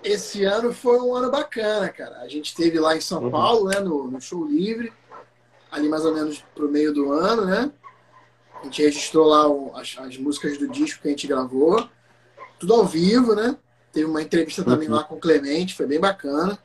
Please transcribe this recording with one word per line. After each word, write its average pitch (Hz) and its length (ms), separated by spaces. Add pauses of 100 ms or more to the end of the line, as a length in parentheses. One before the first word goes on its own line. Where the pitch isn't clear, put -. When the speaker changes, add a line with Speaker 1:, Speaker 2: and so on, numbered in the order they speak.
Speaker 1:
esse 202 420
ano 220 280
foi 247 260
um 247 160
ano 247 160
bacana, 214 600
cara. 120 320
A 123 60
gente 147 260
teve 165 260
lá 160 160
em 156 60
São 165 220
Speaker 2:
Uhum. 123 60
Speaker 1:
Paulo, 190 380
né, 196 120
no, 147 300
no 131 100
Show 170 260
Livre, 214 440 (800)
ali 151 200
mais 156 160
ou 156 80
menos 156 280 (120)
pro 147 160
meio 147 240
do 139 180
ano, 202 320
né? 214 260 (920)
A - 40
gente 139 180
registrou 151 440
lá 151 220
o, 139 280
as, 127 240
as 131 160
músicas 143 420
do 139 100
disco 131 340
que 156 60
a - 20
gente 139 160
gravou. 139 600 (720)
Tudo 180 160
ao 226 100
vivo, 208 500
né? 220 220 (360)
Teve 156 140
uma 156 160
entrevista 160 400
também 156 260
Speaker 2:
Uhum. 151 80
Speaker 1:
lá 151 80
com 160 100
o 151 60
Clemente, 156 540
foi 143 120
bem 143 120
bacana. 185 680